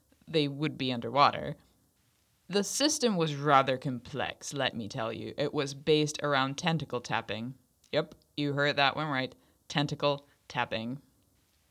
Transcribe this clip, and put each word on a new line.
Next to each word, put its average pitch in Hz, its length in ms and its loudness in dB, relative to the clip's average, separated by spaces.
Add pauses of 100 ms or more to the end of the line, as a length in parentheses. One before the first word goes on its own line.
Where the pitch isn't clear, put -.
(280)
they 156 180 2
would 139 320 -4
be 131 140 -2
underwater. 123 640 2 (920)
The 196 140 2
system 254 540 2
was 151 180 2
rather 139 420 4
complex, 123 760 -6
let 131 220 -2
me 113 120 -6
tell 113 240 -6
you. 110 240 -10
It 147 160 -2
was 139 220 -2
based 151 480 2
around 139 340 0
tentacle 147 440 -2
tapping. 113 540 -6 (360)
Yep, 156 240 -2 (220)
you 147 160 -2
heard 143 240 0
that 139 200 2
one 156 120 -4
right. 131 260 -4 (340)
Tentacle 143 580 0 (220)
tapping. 120 500 -4 (720)